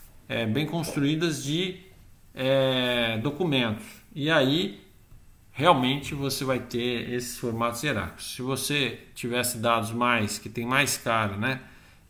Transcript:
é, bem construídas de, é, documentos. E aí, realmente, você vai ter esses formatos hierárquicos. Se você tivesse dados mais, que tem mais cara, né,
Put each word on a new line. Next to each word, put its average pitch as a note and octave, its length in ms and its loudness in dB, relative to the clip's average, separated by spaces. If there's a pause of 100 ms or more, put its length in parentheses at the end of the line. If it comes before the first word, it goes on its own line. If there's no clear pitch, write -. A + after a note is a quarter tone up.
(280)
é, A2+ 200 -2
bem C3+ 180 0
construídas D#3 760 0
de, F3+ 340 -2 (560)
é, B2+ 840 2
documentos. C3+ 640 0 (300)
E D3+ 160 0
aí, D#3 500 2 (720)
realmente, C#3+ 640 4
você C#3 280 -2
vai C3 160 0
ter A#2+ 540 -4
esses B2 240 -4
formatos A#2 460 -2
hierárquicos. G#2 500 -4
Se - 80 -10
você C3 580 -2 (140)
tivesse A#2+ 460 -2
dados A2+ 320 2
mais, A#2 480 2
que A2 100 -12
tem A#2 160 -6
mais C3 320 2
cara, A2 400 0
né, C3 240 -2 (480)